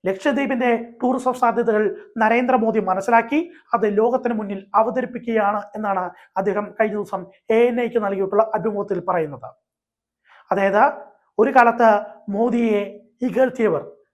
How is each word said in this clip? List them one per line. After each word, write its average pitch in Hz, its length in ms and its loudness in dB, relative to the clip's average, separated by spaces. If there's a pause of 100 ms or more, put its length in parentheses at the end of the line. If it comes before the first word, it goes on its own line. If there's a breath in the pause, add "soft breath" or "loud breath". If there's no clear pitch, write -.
ലക്ഷദ്വീപിന്റെ 233 840 -2 (100)
ടൂറിസം 254 300 -2
സാധ്യതകൾ 220 640 0 (200 loud breath)
നരേന്ദ്രമോദി 226 640 2
മനസ്സിലാക്കി 226 720 0 (220 loud breath)
അത് 196 240 0
ലോകത്തിന് 240 360 0
മുന്നിൽ 202 320 -8 (100)
അവതരിപ്പിക്കുകയാണ് 233 880 0 (140)
എന്നാണ് 196 340 -4 (280 soft breath)
അദ്ദേഹം 202 440 -2
കഴിഞ്ഞ 214 140 0
ദിവസം 196 300 -8 (240 soft breath)
എ 233 180 4
എൻ 247 140 -2
ഐക്ക് 233 240 -2
നൽകിയിട്ടുള്ള 196 500 0
അഭിമുഖത്തിൽ 202 440 -4
പറയുന്നത്. 165 500 -4 (1000 soft breath)
അതായത് 196 420 2 (460 soft breath)
ഒരു 269 160 2
കാലത്ത് 233 500 6 (240)
മോദിയെ 220 720 0 (220)
ഇകഴ്ത്തിയവർ 240 680 0 (220)